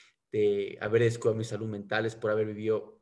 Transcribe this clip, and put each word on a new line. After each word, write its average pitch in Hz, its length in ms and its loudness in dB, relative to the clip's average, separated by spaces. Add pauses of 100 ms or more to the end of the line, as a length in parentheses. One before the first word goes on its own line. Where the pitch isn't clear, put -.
(320)
de 101 500 2
haber 113 220 4
descuidado 117 340 2
mi 110 60 -2
salud 110 240 -6
mental 107 400 -2
es 110 80 -8
por 107 160 -2
haber 107 160 0
vivido 107 540 -4